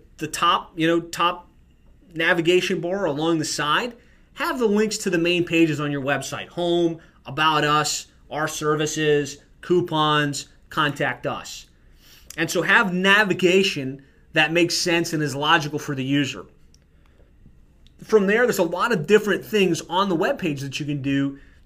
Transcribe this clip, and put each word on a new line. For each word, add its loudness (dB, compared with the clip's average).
the -8
top, 0
you 0
know, 2
top -4
navigation 2
bar -4
or 0
along 0
the -2
side, -2
have -4
the 2
links 0
to -4
the 2
main 0
pages 2
on -2
your -4
website, -4
home, 0
about 0
us, 0
our -4
services, 0
coupons, 0
contact -2
us. -8
And -2
so 0
have 4
navigation 2
that 2
makes 2
sense -2
and -2
is -4
logical 0
for -6
the -6
user. -2
From 4
there, 2
there's 0
a 2
lot -2
of -2
different 2
things 0
on 0
the 0
webpage -2
that -8
you -6
can -4
do -2